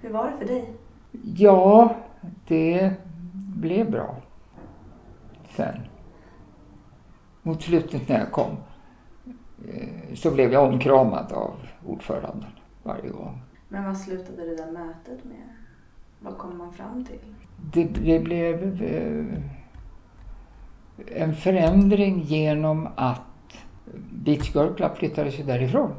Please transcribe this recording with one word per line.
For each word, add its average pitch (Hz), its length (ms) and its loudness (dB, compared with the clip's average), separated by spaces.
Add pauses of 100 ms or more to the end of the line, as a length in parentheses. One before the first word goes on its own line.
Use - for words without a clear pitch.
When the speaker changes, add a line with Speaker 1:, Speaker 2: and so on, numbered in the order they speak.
Speaker 1:
Hur 233 100 -12
var 247 200 -2
det 277 60 -10
för 208 80 -8 (100)
dig? 247 180 -6 (500)
Speaker 2:
Ja, 202 720 10 (500)
det 170 460 2 (640)
blev 175 340 0
bra. - 260 -4 (1400)
Sen. - 180 -4 (1700)
Mot 160 200 -4
slutet 165 460 0
när 123 100 2
jag 104 140 -4
kom, - 240 -2 (1120)
eh, - 460 -14
så - 160 0
blev 131 220 4
jag 131 200 6
omkramad 127 600 4
av - 220 -6 (320)
ordföranden - 640 -8 (320)
varje - 280 -10
gång. - 320 -12 (260)
Speaker 1:
Men 196 160 -10
vad 196 140 -6
slutade 185 480 -12
det 165 100 -8
där 160 160 -12
mötet 170 520 -16
med? - 240 -18 (720)
Vad 202 180 -14
kom 180 200 -14
man 175 140 -14
fram 220 320 -12
till? - 140 -14 (540)
Speaker 2:
Det, 165 120 2
det 160 360 2
blev, 170 640 -4
eh, 156 560 -4 (1800)
en 160 120 0
förändring 190 880 4
genom 156 760 0
att 123 240 0 (920)
Beach - 440 -2
Girl 151 200 2
Club - 220 -2
flyttades 143 420 -4
ju 147 60 -8
därifrån. 139 540 0